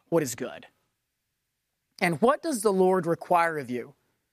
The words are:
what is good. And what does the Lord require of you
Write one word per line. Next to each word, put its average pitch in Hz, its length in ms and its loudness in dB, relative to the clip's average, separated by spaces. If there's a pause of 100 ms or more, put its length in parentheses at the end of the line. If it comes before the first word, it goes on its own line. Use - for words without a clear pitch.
(100)
what 165 120 2
is 123 120 -6
good. - 320 -12 (1300)
And 170 220 -2
what 269 220 2
does 294 180 -4
the 202 140 2
Lord 185 320 2
require 170 500 0
of 131 140 -8
you 123 240 -8 (380)